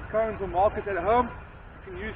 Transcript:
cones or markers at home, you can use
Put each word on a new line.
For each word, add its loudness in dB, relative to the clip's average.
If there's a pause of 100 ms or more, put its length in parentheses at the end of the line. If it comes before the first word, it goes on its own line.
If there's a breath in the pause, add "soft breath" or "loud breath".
(120)
cones 0
or -4
markers 4
at -2
home, 6
you -14
can -10
use -6